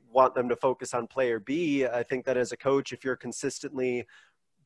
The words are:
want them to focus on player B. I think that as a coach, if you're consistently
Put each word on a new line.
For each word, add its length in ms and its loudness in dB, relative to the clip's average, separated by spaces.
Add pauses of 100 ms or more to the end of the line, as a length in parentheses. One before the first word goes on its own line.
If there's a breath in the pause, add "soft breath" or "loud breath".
(100)
want 240 6
them 140 2
to 80 0
focus 380 -2
on 120 -2
player 340 0
B. 460 0
I 160 -2
think 240 -4
that 120 0
as 140 -2
a 40 -8
coach, 360 0
if 120 -10
you're 120 -2
consistently 880 -4 (600 soft breath)